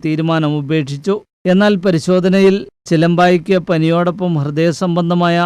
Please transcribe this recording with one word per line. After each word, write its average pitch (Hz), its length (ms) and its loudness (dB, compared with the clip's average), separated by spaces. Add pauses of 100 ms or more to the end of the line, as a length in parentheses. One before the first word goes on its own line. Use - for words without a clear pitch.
തീരുമാനം 156 560 -2
ഉപേക്ഷിച്ചു. 143 540 -4 (360)
എന്നാൽ 208 200 4 (100)
പരിശോധനയിൽ 185 720 2 (340)
ചിലമ്പായിക്ക് 175 680 2 (120)
പനിയോടൊപ്പം 170 640 0 (100)
ഹൃദയ 151 260 0 (100)
സംബന്ധമായ 175 680 0